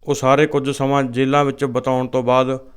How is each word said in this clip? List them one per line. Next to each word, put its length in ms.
ਉਹ 100
ਸਾਰੇ 320
ਕੁਝ 240
ਸਮਾਂ 320
ਜੇਲ੍ਹਾਂ 420
ਵਿੱਚ 200
ਬਿਤਾਉਣ 420
ਤੋਂ 160
ਬਾਅਦ 360